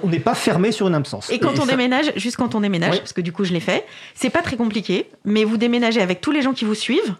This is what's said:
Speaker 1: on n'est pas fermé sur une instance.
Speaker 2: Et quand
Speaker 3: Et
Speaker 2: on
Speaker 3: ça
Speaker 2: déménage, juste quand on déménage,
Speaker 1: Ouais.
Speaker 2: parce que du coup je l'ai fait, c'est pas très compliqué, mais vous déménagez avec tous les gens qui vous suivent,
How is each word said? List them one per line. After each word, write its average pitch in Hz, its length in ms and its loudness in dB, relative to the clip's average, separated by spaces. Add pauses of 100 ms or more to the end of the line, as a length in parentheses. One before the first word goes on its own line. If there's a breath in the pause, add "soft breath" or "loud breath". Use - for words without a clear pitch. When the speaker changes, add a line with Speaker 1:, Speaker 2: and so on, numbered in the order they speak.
Speaker 1:
on 190 80 0
n'est 160 100 2
pas 127 140 0
fermé 196 380 2
sur 202 160 0
une 170 80 2
instance. 123 340 -4
Speaker 2:
Et 247 80 0
quand 311 160 2
Speaker 3:
Et 285 60 2
Speaker 2:
on 285 60 2
Speaker 3:
ça 247 60 2
Speaker 2:
déménage, 254 440 2
juste 226 220 -4
quand 233 180 -2
on 214 60 0
déménage, 180 320 0
Speaker 1:
Ouais. 190 40 2
Speaker 2:
parce - 160 -8
que 185 80 -2
du 170 100 -4
coup 202 120 -4
je 180 100 0
l'ai 170 60 0
fait, 202 260 -2 (300 loud breath)
c'est 262 160 0
pas 339 100 2
très 302 160 -6
compliqué, 214 540 -2 (140)
mais 214 180 2
vous 220 140 2
déménagez 240 440 2
avec 180 180 0
tous 302 120 -2
les 294 100 2
gens 262 120 0
qui 240 120 -4
vous 214 80 0
suivent, 233 460 0